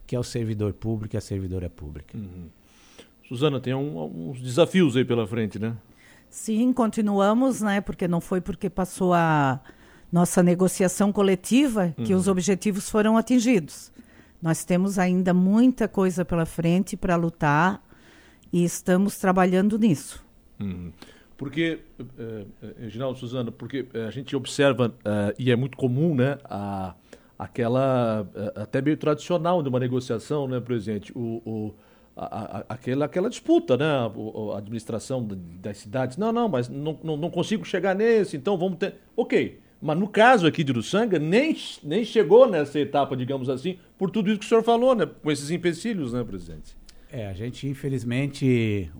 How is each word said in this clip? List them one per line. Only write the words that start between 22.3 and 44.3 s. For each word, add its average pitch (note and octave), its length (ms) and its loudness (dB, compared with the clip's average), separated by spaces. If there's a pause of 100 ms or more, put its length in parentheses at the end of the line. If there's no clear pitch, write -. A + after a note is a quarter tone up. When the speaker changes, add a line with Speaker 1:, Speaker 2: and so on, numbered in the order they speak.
Speaker 2:
eh, G#2+ 200 -16
Reginaldo, B2 360 -8
Suzana, B2 340 -6
porque, B2 420 -8
eh, A2+ 120 -6
a G#2+ 60 -8
gente C3+ 240 -8
observa, C3 580 2 (100)
eh, G#2 360 0
e B2+ 120 2
é A#2+ 40 6
muito B2+ 220 -4
comum, C3+ 360 2
né, C3+ 320 2
a, G2 480 -6 (440)
aquela, A#2 1000 0
eh, G2+ 200 -6
até G#2+ 260 -4
meio D3+ 140 2
tradicional D#3+ 680 0
de C3+ 40 -2
uma B2+ 120 0
negociação, B2+ 680 -2
né, B2+ 120 -4
presidente? A2 580 -4
O, A2+ 260 -6
o, G#2+ 320 -8 (400)
A, - 100 -10
a, - 340 -10
a, - 100 -12
aquela, C3 360 -2
aquela F#3 240 -2
disputa, D#4 460 2
né? C3 400 0
O, G#2+ 320 -8
o, G2+ 60 -6
a G2+ 60 -6
administração A2+ 640 -6
d-, G#2 120 -6
das F#2 420 -12
cidades. B2+ 400 -6
"Não, A3 140 -2
não, A#3 160 0
mas B2+ 220 -2
não, C#3+ 340 -8
não, D#3+ 140 -4
não D#3+ 120 -4
consigo E3+ 360 -2
chegar F#3 300 0
nesse, G#3+ 420 2
então F#3+ 200 -2
vamos F3 200 -2
ter." F3+ 180 -4 (200)
Ok, G3+ 440 0 (220)
mas D3+ 160 -2
no G3+ 100 0
caso G#3+ 380 6
aqui D#3 180 2
de C3+ 80 0
Uruçanga, F3+ 460 0
nem, G3+ 380 2 (280)
nem F3 220 -2
chegou G#3+ 440 8
nessa D3+ 300 0
etapa, C3+ 380 0
digamos B2+ 320 -4
assim, D3+ 280 -4 (200)
por F#3+ 140 -2
tudo G#3+ 180 0
isso G#3+ 100 0